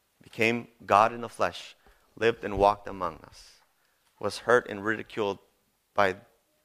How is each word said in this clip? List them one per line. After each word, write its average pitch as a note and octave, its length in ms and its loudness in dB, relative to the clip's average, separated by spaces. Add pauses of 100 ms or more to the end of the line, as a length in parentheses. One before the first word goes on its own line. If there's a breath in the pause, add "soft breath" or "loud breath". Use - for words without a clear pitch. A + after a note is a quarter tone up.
(220)
became A#2 460 0 (180)
God G#2+ 260 4
in A#2+ 80 -12
the A#2 80 -10
flesh, - 480 -6 (400 soft breath)
lived A2+ 260 0
and G#2 140 -6
walked G2+ 320 2
among F2+ 280 -8 (100)
us, - 340 -20 (580)
was G2+ 200 -6
hurt A#2+ 300 2
and G2+ 160 -10
ridiculed G#2+ 540 -6 (560)
by G2 220 0 (480)